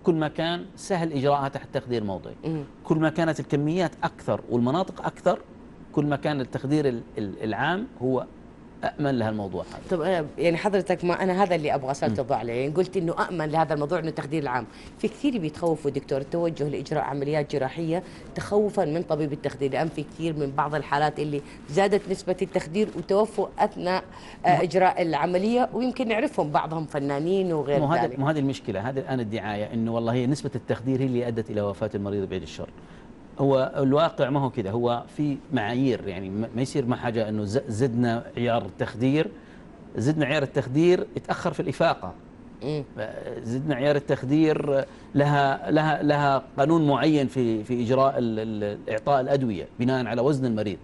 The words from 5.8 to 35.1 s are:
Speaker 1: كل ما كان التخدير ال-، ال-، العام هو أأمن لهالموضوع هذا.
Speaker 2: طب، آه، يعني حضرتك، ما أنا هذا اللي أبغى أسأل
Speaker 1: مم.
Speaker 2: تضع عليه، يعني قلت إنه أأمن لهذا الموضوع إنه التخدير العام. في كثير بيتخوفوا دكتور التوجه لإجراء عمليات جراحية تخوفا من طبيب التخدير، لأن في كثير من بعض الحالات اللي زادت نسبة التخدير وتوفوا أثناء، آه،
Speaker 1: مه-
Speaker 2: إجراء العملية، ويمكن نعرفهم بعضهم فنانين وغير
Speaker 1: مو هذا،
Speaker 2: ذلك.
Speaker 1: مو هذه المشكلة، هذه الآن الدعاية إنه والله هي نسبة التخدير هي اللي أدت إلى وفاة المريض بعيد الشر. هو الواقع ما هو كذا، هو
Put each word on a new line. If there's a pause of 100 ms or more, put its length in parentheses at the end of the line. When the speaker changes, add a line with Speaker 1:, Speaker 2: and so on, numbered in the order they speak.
Speaker 1:
كل
ما
كان
التخدير
ال-، (160)
ال-،
العام (140)
هو (580)
أأمن
لهالموضوع
هذا. (180)
Speaker 2:
طب،
آه، (120)
يعني
حضرتك،
ما
أنا
هذا
اللي
أبغى
أسأل
Speaker 1:
مم.
Speaker 2:
تضع
عليه،
يعني
قلت
إنه
أأمن
لهذا
الموضوع
إنه
التخدير
العام. (340)
في
كثير
بيتخوفوا
دكتور
التوجه
لإجراء
عمليات
جراحية (320)
تخوفا
من
طبيب
التخدير،
لأن
في
كثير
من
بعض
الحالات
اللي (280)
زادت (100)
نسبة
التخدير (100)
وتوفوا (120)
أثناء، (420)
آه،
Speaker 1:
مه-
Speaker 2:
إجراء
العملية،
ويمكن
نعرفهم
بعضهم
فنانين
وغير
Speaker 1:
مو
هذا،
Speaker 2:
ذلك.
Speaker 1:
مو
هذه
المشكلة،
هذه
الآن
الدعاية
إنه
والله
هي
نسبة
التخدير
هي
اللي
أدت
إلى
وفاة
المريض
بعيد
الشر. (720)
هو
الواقع
ما
هو
كذا،
هو (140)